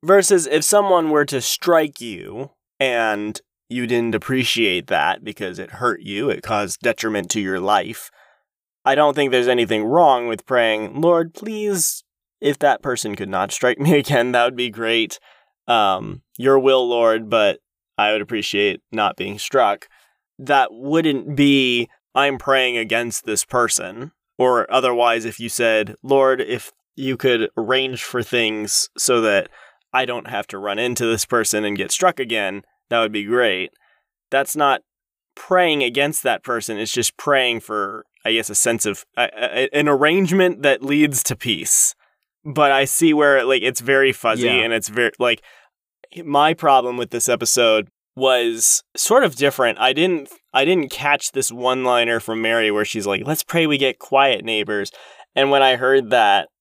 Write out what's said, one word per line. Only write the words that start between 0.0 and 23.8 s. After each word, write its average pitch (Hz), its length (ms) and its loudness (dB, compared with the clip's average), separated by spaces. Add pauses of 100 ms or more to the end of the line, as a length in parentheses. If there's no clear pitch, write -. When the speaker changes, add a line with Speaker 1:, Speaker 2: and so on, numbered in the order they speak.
Speaker 1:
Versus 180 440 4
if 147 160 0
someone 185 460 2
were 147 160 2
to 135 160 -4
strike - 600 0
you 110 500 -12 (280)
and 110 600 -2 (300)
you 120 160 -6
didn't 117 300 0
appreciate 110 720 -2
that 85 360 -2
because 95 360 -10
it - 120 -14
hurt - 300 -4
you, 104 280 -6
it - 140 -4
caused 104 380 -6
detriment 110 500 -4
to 110 80 -4
your 95 200 -4
life, 98 500 -2 (760)
I 135 120 2
don't 147 200 4
think 139 160 0
there's 123 160 2
anything 117 360 0
wrong 131 440 4
with 113 200 -6
praying, 113 540 0
"Lord, 165 340 2
please, 208 680 -6 (380)
if 143 180 0
that 139 220 2
person 113 340 -6
could 98 140 -8
not 95 220 -2
strike - 280 -2
me 151 160 4
<laughs> 147 40 4
again, 127 320 0
that 120 140 2
would 127 100 -2
be 123 160 -4
great. 113 480 -2 (480)
Um, 104 560 0 (140)
your 135 200 4
will, 131 320 2
Lord, 113 400 0
but 107 300 2 (380)
I 104 140 2
would 107 100 -2
appreciate 101 600 -2 (100)
not 104 260 -2
being 101 200 -10
struck." 104 500 0 (520)
That 135 340 0
wouldn't 143 640 -2
be, 131 520 2 (280)
"I'm 139 240 0
praying 131 380 0
against 113 480 -4
this 107 200 -4
person." 117 680 -4 (280)